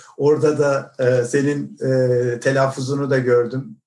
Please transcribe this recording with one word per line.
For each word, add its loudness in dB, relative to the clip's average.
orada 2
da, 0
e, 2
senin, -2
e, 0
telaffuzunu -2
da 2
gördüm. -2